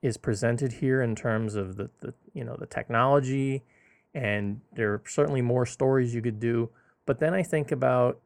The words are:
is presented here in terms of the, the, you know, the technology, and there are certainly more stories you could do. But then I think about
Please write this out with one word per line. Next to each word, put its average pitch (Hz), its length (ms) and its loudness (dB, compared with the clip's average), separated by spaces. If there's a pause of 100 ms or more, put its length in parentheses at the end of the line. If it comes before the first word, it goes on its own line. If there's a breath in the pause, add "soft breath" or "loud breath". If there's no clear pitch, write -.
is 117 140 0
presented 117 560 0
here 131 280 0
in 113 140 0
terms 110 400 -2
of 95 220 -4
the, - 120 -8 (120)
the, 123 120 -12 (200)
you 131 100 -8
know, 120 160 -10
the - 80 -10
technology, 135 960 2 (500 soft breath)
and 104 480 -2 (120)
there 107 200 0
are 104 140 -4
certainly 143 340 0
more 123 240 2
stories 131 480 2
you 117 80 -2
could 110 180 -4
do. 117 300 0 (380 soft breath)
But 131 120 0
then 156 140 2
I 190 80 0
think 151 300 -2
about 127 540 2